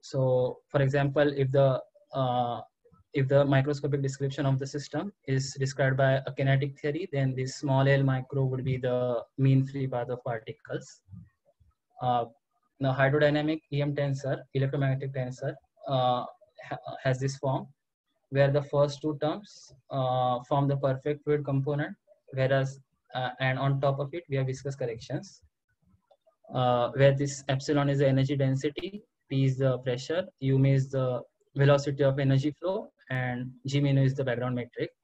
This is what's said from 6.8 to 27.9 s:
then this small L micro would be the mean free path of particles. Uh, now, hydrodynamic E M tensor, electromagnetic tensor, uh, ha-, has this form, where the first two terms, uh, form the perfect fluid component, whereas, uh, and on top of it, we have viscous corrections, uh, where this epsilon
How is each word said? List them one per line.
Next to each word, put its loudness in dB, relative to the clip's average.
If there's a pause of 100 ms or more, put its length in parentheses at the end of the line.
then 0
this -6
small 2
L 4
micro 0
would -2
be -2
the -2 (160)
mean 4
free -6
path -6
of -6
particles. -10 (1040)
Uh, 0 (540)
now, 0
hydrodynamic 2 (100)
E 0
M -2
tensor, -2 (120)
electromagnetic 0
tensor, -6 (340)
uh, 2 (440)
ha-, -10
has 0
this -4
form, -2 (640)
where 4
the 2
first 0
two -4
terms, -6 (160)
uh, 0 (100)
form 2
the 0
perfect -2
fluid 0
component, -2 (380)
whereas, 0 (360)
uh, -4 (100)
and 0
on 0
top 2
of -6
it, -8
we -2
have -2
viscous -8
corrections, -8 (1120)
uh, 2
where 6
this -4
epsilon 0